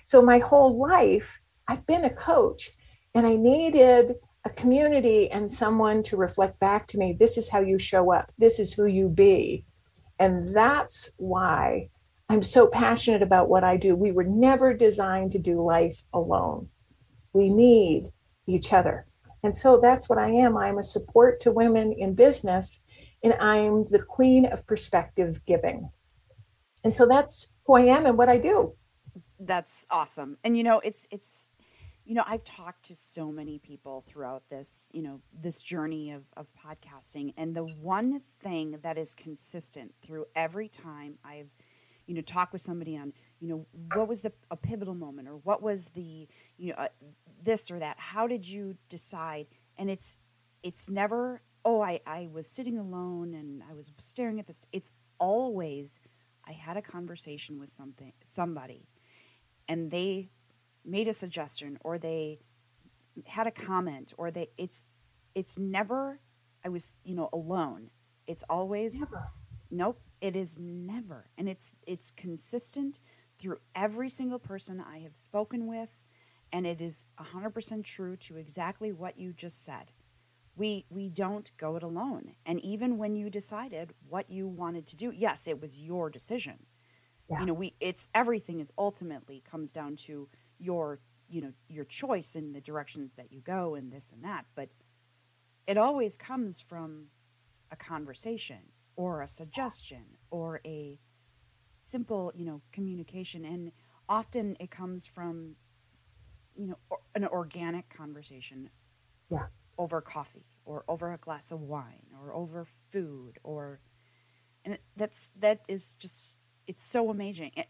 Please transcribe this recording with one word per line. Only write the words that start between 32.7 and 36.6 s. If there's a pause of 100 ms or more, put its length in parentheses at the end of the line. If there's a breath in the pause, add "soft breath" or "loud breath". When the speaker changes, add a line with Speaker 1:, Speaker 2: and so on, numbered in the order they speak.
Speaker 2:
to
so
many
people
throughout
this,
you
know, (120)
this
journey
of, (140)
of
podcasting.